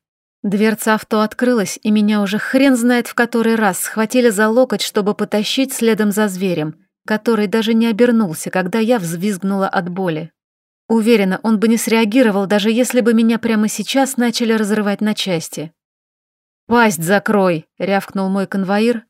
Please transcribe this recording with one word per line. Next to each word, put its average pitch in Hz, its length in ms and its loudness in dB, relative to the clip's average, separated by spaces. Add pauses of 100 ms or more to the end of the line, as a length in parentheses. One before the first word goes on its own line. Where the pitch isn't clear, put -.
(440)
Дверца 214 520 0
авто 214 260 -2
открылась, 220 600 -2
и 220 100 0
меня 214 300 2
уже 202 180 -2
хрен 269 360 2
знает 240 320 2
в - 60 -14
который 226 420 0
раз 208 240 0
схватили 233 500 0
за 214 200 2
локоть, 226 320 2
чтобы 208 320 -2
потащить 214 600 -2
следом 214 380 0
за 214 160 0
зверем, 175 480 -4 (300)
который 214 420 0
даже 220 260 0
не 226 140 2
обернулся, 226 600 0
когда 185 300 -2
я 226 200 2
взвизгнула 190 720 -4
от 175 180 -4
боли. 170 440 -6 (580)
Уверена, 214 520 2
он 220 160 0
бы 214 120 2
не 226 80 4
среагировал, 220 680 2
даже 208 220 2
если 240 300 2
бы 233 140 2
меня 226 260 2
прямо 220 300 0
сейчас 262 480 -2
начали 233 340 -2
разрывать 208 480 -2
на 214 140 -2
части. 160 580 -6 (960)
«Пасть 220 340 2
закрой!» — 190 640 0 (120)
рявкнул 190 520 -2
мой 190 160 -2
конвоир, 202 640 -2